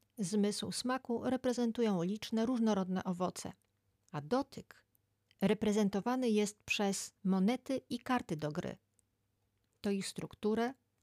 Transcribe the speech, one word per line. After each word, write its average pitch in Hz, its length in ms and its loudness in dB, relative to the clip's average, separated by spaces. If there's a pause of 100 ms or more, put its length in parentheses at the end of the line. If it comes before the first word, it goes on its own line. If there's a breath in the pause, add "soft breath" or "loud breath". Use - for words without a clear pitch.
(180)
Zmysł 202 540 0
smaku 247 520 -4
reprezentują 240 800 0
liczne, 220 420 -2
różnorodne 208 580 2
owoce, 180 500 -4 (580)
a 147 100 -6
dotyk - 640 -4 (560)
reprezentowany 208 880 2
jest 208 340 2
przez - 500 -2 (100)
monety 202 680 2
i 240 100 -4
karty 247 380 -2
do 151 140 -4
gry. - 260 -6 (1040)
To 208 80 -2
ich 196 180 -2
strukturę, 226 680 -2 (300)